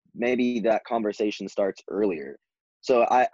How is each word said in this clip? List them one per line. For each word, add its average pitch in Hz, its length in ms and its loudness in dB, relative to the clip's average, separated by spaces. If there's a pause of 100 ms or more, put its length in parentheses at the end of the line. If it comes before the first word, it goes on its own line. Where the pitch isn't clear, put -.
(160)
maybe 120 460 0
that 110 220 0
conversation 104 640 -2
starts 98 440 -4
earlier. 85 480 -2 (420)
So 120 220 2
I, 123 300 4